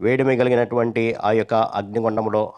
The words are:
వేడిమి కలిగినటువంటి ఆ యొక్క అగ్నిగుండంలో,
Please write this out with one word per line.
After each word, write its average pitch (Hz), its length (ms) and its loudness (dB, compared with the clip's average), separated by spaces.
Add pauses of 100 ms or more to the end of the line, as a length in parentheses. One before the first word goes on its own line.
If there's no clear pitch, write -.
వేడిమి 131 360 2
కలిగినటువంటి 120 800 0
ఆ - 180 0
యొక్క 110 220 0
అగ్నిగుండంలో, 107 1040 -2